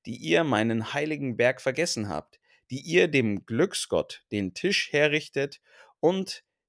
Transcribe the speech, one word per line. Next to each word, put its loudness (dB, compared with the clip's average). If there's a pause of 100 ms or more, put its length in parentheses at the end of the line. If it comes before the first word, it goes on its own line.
die -10
ihr 2
meinen 0
heiligen -4
Berg 2
vergessen -2
habt, -8 (320)
die -8
ihr 4
dem 0
Glücksgott -2
den -2
Tisch -2
herrichtet 0 (400)
und 0 (260)